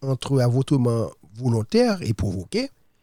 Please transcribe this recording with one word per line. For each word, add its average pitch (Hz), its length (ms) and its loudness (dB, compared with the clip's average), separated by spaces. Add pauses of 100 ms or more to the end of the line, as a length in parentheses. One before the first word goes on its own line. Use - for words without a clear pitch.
entre 135 400 0
avortement 120 680 2 (240)
volontaire 127 680 0
et 107 100 -2
provoqué, 98 560 -4 (340)